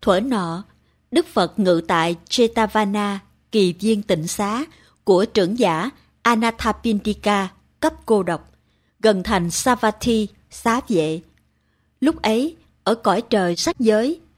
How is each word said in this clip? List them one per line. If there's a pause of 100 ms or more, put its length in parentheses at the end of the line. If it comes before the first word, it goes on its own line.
Thuở
nọ, (460)
Đức
Phật
ngự
tại (140)
Jetavana, (360)
kỳ
viên
tịnh
xá (400)
của
trưởng
giả (320)
Anathapindika (320)
cấp (120)
cô
độc, (480)
gần
thành
Savatthi, (220)
xá
vệ. (800)
Lúc
ấy, (280)
ở
cõi
trời
sắc
giới (180)